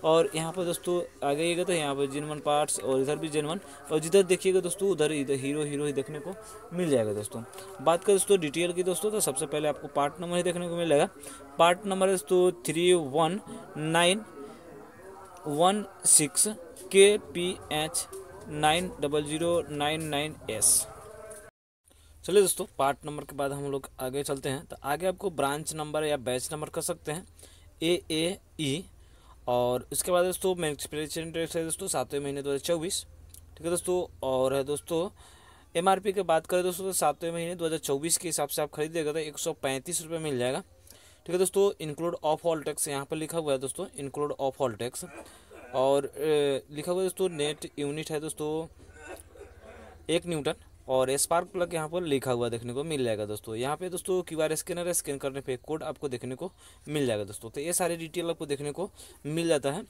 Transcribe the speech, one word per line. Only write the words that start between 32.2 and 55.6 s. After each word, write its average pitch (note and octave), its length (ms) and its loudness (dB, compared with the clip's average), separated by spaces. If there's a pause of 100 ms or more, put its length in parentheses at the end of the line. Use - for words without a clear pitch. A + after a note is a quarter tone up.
दो C#3 80 -4
हज़ार C#3 120 0
चौबीस, E3+ 400 0 (480)
ठीक - 140 -20
है E3 60 -2
दोस्तों। F3+ 340 0 (200)
और C3 300 2
है C#3 120 2
दोस्तों E3 440 -2 (680)
एमआरपी F#3+ 380 4
की G3 100 0
बात E3 240 2
करें F3+ 160 2
दोस्तों, F#3 220 -2
तो F#3+ 80 -4
सातवें E3 380 0
महीने E3+ 240 -4
दो E3 100 -4
हज़ार D#3+ 140 0
चौबीस D3+ 380 0
के F3+ 100 -4
हिसाब D3+ 220 -2
से - 120 -2
आप D3 100 -2
खरीदिएगा D#3 420 -2
तो D#3+ 60 -2
एक D3+ 200 -8
सौ D#3+ 160 -4
पैंतीस C#3 480 -4
रुपये D#3+ 160 -6
मिल D3+ 200 -2
जाएगा, C3 240 0 (640)
ठीक - 40 -14
है F3 80 0
दोस्तों। G3 340 4 (100)
Include D#3+ 440 -4
of D#3 200 2
all D#3+ 220 0
tax D3 200 -2
यहाँ C#3 180 -2
पर D#3+ 120 -6
लिखा D#3 200 -4
हुआ D#3 140 0
है C3+ 80 2
दोस्तों, C#3 280 -6 (100)
include D3 440 -4
of C3+ 200 -2
all A#2 180 0
tax। A#2+ 260 -6 (720)
और, C#3 320 4
ए, C#3+ 640 2
लिखा D3 200 -6
हुआ F#3 100 0
है F#3+ 40 0
दोस्तों F#3 260 0
net D3+ 480 -4
unit D3 320 -4
है D#3 100 -2
दोस्तों D#3 460 -4 (1400)
एक D#3+ 180 0
न्यूटन, D#3 260 -2 (340)
और C3 300 4
Spark E3+ 300 2
plug F3 260 -2
यहाँ D#3 160 -2
पर F3+ 140 -2
लिखा C3+ 280 0
हुआ A#2+ 180 2
देखने A#2 240 -6
को C3+ 120 -4
मिल D3+ 180 -2
जाएगा G#2+ 220 0
दोस्तों। G#2+ 300 -8
यहाँ C3+ 220 -2
पे F3+ 120 -8
दोस्तों F3+ 340 -2
QR D#3 320 0
scanner F3 320 -4
है, F3 60 -2
scan C#3+ 240 -2
करने C3+ 240 -4
पे C3 160 -4
code D3+ 260 -6